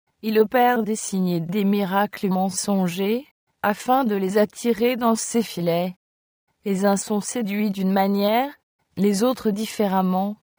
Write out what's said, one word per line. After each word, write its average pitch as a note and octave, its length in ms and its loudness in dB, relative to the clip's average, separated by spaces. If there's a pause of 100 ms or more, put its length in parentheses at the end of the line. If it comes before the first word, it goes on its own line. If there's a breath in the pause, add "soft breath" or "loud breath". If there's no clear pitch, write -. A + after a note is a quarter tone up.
(220)
Il A3 160 0
opère B3 440 2
des G#3+ 140 -2
signes F#3 320 -2
et F3 120 0
des F3+ 240 -2
miracles G3+ 640 0
mensongers, F#3+ 1000 -2 (360)
afin B3+ 420 0
de G#3 120 0
les G3 220 0
attirer A#3 580 0
dans A3+ 180 2
ses A#3 280 0
filets. F3 520 -2 (680)
Les G3 220 0
uns G3+ 100 4
sont G#3 240 -2
séduits G#3 500 -4
d'une F#3+ 220 -2
manière, G3+ 580 2 (460)
les G3 260 2
autres A#3+ 280 0
différemment, G3 840 -2 (220)